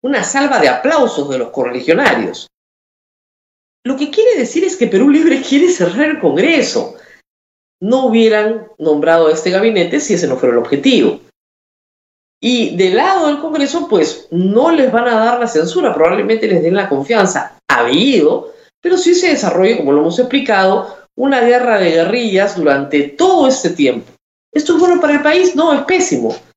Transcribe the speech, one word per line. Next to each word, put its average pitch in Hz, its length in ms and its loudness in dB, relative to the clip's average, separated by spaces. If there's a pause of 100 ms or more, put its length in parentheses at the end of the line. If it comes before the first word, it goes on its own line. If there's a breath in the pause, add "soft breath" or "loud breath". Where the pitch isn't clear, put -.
una 247 200 -2
salva 269 360 -2
de 170 100 2
aplausos 233 600 -2
de 131 80 -4
los 120 120 -6
correligionarios. 127 960 -2 (1400)
Lo 262 120 -4
que 285 140 -4
quiere 453 260 2
decir 302 260 -2
es 370 120 -2
que 233 120 0
Perú 196 220 2
Libre 285 320 2
quiere 294 280 2
cerrar 226 400 0
el 311 100 -4
Congreso. 190 760 0 (880 loud breath)
No 254 240 0
hubieran 220 600 2 (100)
nombrado 160 500 2
a 156 40 4
este 160 180 -2
gabinete 196 500 0
si - 140 -2
ese 175 140 -2
no 131 100 -2
fuera 123 160 0
el 117 60 2
objetivo. 139 600 0 (1200)
Y 233 320 0
del 185 200 2
lado 339 320 2
del 294 120 -2
Congreso, 311 480 -4
pues, 165 440 -2
no 202 400 2
les 269 200 2
van 240 160 0
a 220 180 0
dar 247 140 2
la 233 80 -2
censura, 180 460 0
probablemente 214 540 0
les 180 140 2
den 170 140 0
la 196 140 -2
confianza. 196 800 -2
Ha 131 120 0
habido, 160 720 0 (280 loud breath)
pero 349 160 0
sí 349 180 2
se 359 140 0
desarrolla, 196 480 0
como 139 140 -2
lo 147 100 4
hemos 170 180 -2
explicado, 220 800 0 (180)
una 262 260 0
guerra 240 380 2
de 175 120 0
guerrillas 190 640 0
durante 143 480 0
todo 330 440 2
este - 240 -2
tiempo. 123 400 -2 (420)
¿Esto 302 200 0
es 320 60 2
bueno 359 200 2
para 294 140 0
el 285 80 0
país? 349 340 2
No, 311 180 2
es 247 80 -2
pésimo. 151 540 -2 (220)